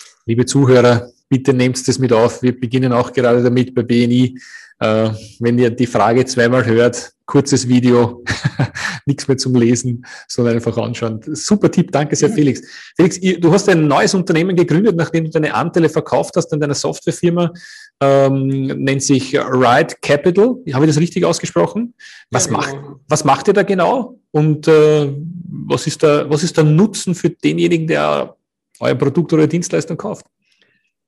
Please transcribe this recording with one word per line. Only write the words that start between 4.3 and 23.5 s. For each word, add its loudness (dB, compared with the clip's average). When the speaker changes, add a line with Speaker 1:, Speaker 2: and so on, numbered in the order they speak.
Speaker 1:
Äh, 0
wenn 0
ihr 2
die -2
Frage 2
zweimal 0
hört, 0
kurzes 0
Video, 2
<laughs> -10
nichts -4
mehr 0
zum -2
Lesen, 0
sondern -2
einfach -4
anschauen. -6
Super 0
Tipp, 0
danke -2
sehr, 2
Speaker 2:
Mhm. -4
Speaker 1:
Felix. -4
Felix, 2
ihr, -2
du 4
hast 2
ein 2
neues 2
Unternehmen 0
gegründet, 2
nachdem -2
du -8
deine -2
Anteile 0
verkauft -4
hast -2
an -4
deiner -2
Softwarefirma, -2
ähm, 2
nennt -2
sich 0
Ride 2
Capital. 2
Habe 2
ich 4
das 0
richtig -2
ausgesprochen? -2
Speaker 2:
Ja, -20
Speaker 1:
Was -2
Speaker 2:
genau. -4
Speaker 1:
macht, -6
was -2
macht 0
ihr 4